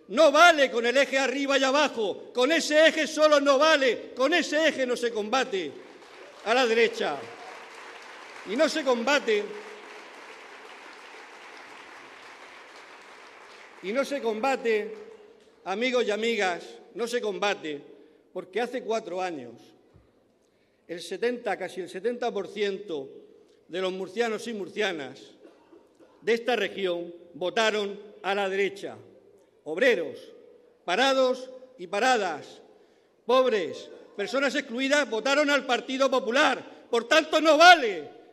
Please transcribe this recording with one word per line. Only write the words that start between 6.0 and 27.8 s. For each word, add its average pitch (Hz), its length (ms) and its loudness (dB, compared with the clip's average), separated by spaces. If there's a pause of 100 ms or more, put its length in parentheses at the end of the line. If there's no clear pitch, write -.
a 220 100 0
la 262 100 4
derecha. 220 520 0 (1300)
Y 214 60 -4
no 311 100 4
se 311 160 -2
combate, 226 600 0 (4000)
y 185 100 -6
no 262 140 -2
se 277 160 -6
combate, 226 720 -2 (720)
amigos 233 400 -2
y 208 40 -2
amigas, 202 540 -2 (300)
no 233 120 -6
se 233 140 -4
combate, 180 640 -4 (500)
porque 190 300 -6
hace 240 200 -6
cuatro 196 380 -6
años 143 320 -8 (1300)
el 170 160 -12
setenta, 196 560 -4
casi 185 240 -10
el 156 80 -12
setenta 233 420 -6
por 190 160 -6
ciento 190 640 -6 (560)
de 180 160 -8
los 185 100 -2
murcianos 214 560 -6
y 233 60 -8
murcianas 165 640 -6 (1000)
de 202 100 0
esta 233 240 0
región 180 580 -4 (200)
votaron 202 640 -2 (220)